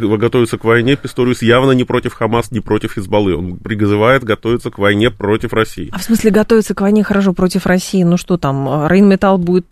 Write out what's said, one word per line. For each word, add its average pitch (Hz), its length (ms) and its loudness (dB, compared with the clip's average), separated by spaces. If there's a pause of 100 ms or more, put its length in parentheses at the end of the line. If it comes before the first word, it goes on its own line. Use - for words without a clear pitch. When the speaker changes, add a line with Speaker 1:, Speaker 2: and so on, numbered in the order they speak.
(160)
Speaker 1:
готовиться 117 400 0
к - 80 -12
войне. 117 300 2
Писториус 123 480 -4
явно 127 300 4
не 127 100 2
против 120 320 -4
Хамас, 113 380 -2
не 110 80 -4
против - 340 -4
Хизбаллы. 101 400 0
Он 90 220 -6
призывает 107 680 0
готовиться 113 480 -4
к - 80 -18
войне 101 320 2
против 104 420 -4
России. 110 400 -4
Speaker 2:
А 180 60 -8
в 185 60 -8
смысле 220 260 2
готовиться 214 460 2
к - 40 -8
войне 208 220 2
хорошо 196 300 0
против 185 340 -2
России? 185 380 0
Ну 170 140 2
что 180 180 -2
там, 139 320 -4
э, 147 200 -2
Рейнметалл 190 500 4
будет, 180 340 0